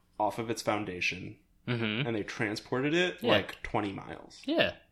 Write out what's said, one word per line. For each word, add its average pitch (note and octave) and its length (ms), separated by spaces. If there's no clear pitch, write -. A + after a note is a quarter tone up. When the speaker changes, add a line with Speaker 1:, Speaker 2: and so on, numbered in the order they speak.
Speaker 1:
off G#2 200
of A#2 120
its A2+ 120
foundation, G2 760
Speaker 2:
Mm-hmm. A#2 400
Speaker 1:
and A#2 100
they G#2 80
transported B2+ 720
it, F3 260
Speaker 2:
Yeah. A3+ 120
Speaker 1:
like, - 300
twenty G#2 300
miles. - 520
Speaker 2:
Yeah. C#4 280